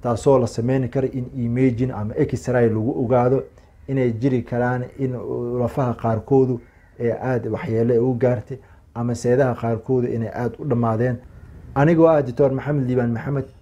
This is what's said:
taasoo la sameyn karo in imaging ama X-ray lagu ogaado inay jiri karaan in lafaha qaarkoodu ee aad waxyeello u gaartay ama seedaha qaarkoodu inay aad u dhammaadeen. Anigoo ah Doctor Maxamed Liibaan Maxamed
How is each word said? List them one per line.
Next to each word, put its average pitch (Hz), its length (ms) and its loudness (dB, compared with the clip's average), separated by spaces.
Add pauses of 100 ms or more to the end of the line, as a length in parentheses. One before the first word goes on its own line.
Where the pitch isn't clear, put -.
taasoo 127 380 2
la 120 80 0
sameyn 127 420 -2
karo 135 240 -2
in 127 120 -6 (120)
imaging 123 540 0
ama 104 240 -6
X-ray 123 540 2
lagu 110 220 0 (120)
ogaado 123 400 2 (440)
inay 131 260 0
jiri 123 300 0
karaan 123 420 -2 (140)
in 131 120 -2 (480)
lafaha 120 340 0
qaarkoodu 123 680 2 (380)
ee 120 120 0
aad 123 360 -2
waxyeello 117 600 2
u 131 80 0
gaartay 123 400 0 (380)
ama 120 200 -2
seedaha 123 400 2
qaarkoodu 120 520 -2
inay 113 260 -4
aad 120 260 -4
u 156 60 -10
dhammaadeen. 120 520 0 (580)
Anigoo 160 320 4
ah 156 140 4
Doctor 131 300 2
Maxamed 135 360 -2
Liibaan 123 240 0
Maxamed 131 340 -4 (160)